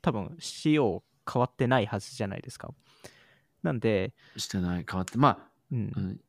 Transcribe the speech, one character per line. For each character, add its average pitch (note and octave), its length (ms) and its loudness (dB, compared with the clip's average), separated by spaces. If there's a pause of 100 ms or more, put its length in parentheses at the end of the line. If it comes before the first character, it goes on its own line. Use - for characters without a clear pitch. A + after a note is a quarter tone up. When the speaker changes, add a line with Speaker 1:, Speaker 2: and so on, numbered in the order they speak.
Speaker 1:
多 D#3+ 120 2
分 A2+ 260 -6
仕 - 360 0
様 A2+ 280 2 (280)
変 B2 100 2
わ B2 60 4
っ - 80 -10
て B2+ 120 0
な B2+ 140 6
い G2+ 60 2
は G#2 140 -4
ず - 140 -16
じ A2 100 -4
ゃ G2+ 40 -4
な G2 80 -8
い F2 60 -10
で - 80 -14
す - 80 -18
か。 - 120 -12 (920)
な D#3+ 100 0
ん A#2+ 80 -2
で、 G#2 340 2 (220)
Speaker 2:
し - 120 -6
て G2+ 100 -2
な F2 200 2
い、 - 100 -6
変 - 80 -4
わ F#2 60 0
っ - 20 0
て、 - 140 -4
ま C#3 100 8
あ、 A2 100 4 (340)
Speaker 1:
う C3 40 -2
ん。 G#2 180 -4
Speaker 2:
う - 60 -4
ん。 F#2+ 280 -6